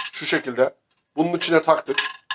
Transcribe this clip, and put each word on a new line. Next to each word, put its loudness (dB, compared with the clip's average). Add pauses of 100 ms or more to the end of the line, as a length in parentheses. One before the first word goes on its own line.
(120)
Şu -10
şekilde. 0 (400)
Bunun 2
içine 2
taktık 0 (380)